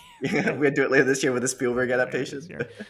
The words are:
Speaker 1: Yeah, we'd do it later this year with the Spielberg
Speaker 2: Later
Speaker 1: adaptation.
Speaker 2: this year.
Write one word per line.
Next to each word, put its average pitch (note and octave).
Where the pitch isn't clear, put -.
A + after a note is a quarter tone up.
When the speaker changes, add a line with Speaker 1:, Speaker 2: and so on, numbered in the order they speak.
Speaker 1:
Yeah, -
we'd C3+
do C3
it B2+
later C3+
this C3
year C#3
with A#2+
the B2+
Spielberg B2
Speaker 2:
Later B2+
Speaker 1:
adaptation. C#3
Speaker 2:
this E3
year. -